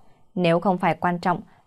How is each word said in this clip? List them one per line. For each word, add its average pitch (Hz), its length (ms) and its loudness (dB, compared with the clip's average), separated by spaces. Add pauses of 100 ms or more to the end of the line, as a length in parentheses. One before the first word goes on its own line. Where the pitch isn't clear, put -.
(360)
nếu 170 240 2
không 185 180 0
phải 175 180 0
quan 175 240 -4
trọng 175 220 -2 (260)